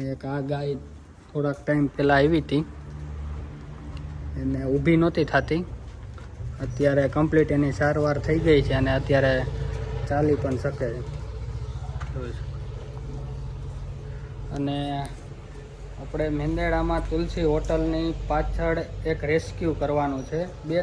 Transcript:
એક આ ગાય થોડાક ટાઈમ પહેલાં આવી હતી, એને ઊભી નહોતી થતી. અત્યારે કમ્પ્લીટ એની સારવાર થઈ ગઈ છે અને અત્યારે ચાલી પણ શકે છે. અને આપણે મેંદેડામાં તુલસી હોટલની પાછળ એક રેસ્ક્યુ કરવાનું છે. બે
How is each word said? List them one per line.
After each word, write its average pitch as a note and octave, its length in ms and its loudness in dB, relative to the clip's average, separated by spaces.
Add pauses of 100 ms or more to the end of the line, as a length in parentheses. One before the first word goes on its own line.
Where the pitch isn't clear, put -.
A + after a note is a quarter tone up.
(120)
એક C3 140 -8
આ C#3 160 -2
ગાય C#3+ 340 -2 (520)
થોડાક C#3+ 320 0
ટાઈમ D3 280 2
પહેલાં C#3+ 340 6
આવી D#3 200 6
હતી, D3 220 2 (1800)
એને C3 240 0
ઊભી C#3+ 320 4
નહોતી E3 280 4
થતી. D3+ 360 2 (1000)
અત્યારે C#3 460 4
કમ્પ્લીટ D3+ 420 4
એની C#3+ 280 4
સારવાર D3 400 4
થઈ D#3+ 200 2
ગઈ D#3 220 8
છે C3+ 180 2
અને C3 120 2
અત્યારે C3+ 420 4 (760)
ચાલી D3 340 2
પણ C3 220 0
શકે C3+ 260 -2
છે. B2 120 -6 (3500)
અને C#3+ 220 -2 (1200)
આપણે D#3 240 -4 (140)
મેંદેડામાં E3 680 0
તુલસી E3 440 0
હોટલની D#3+ 560 0 (180)
પાછળ E3 520 0 (320)
એક D#3 80 -2 (140)
રેસ્ક્યુ D#3+ 480 0
કરવાનું C#3+ 480 0
છે. D#3 120 -2 (240)
બે D#3+ 180 0